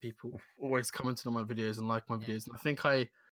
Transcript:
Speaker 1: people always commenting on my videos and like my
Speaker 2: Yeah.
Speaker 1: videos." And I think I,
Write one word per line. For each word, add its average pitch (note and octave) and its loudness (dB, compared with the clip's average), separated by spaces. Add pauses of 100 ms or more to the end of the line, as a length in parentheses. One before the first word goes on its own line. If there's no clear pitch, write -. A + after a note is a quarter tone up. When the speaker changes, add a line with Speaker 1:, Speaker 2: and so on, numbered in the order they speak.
Speaker 1:
people A#2+ -10 (160)
always C3 0
commenting B2+ -2
on A#2 0
my A2+ 0
videos A2 0
and A2+ 0
like A2+ 0
my A#2 0
Speaker 2:
Yeah. A2 -4
Speaker 1:
videos." A2 -4
And A#2 -12
I - -12
think D3 0
I, C3+ 6 (220)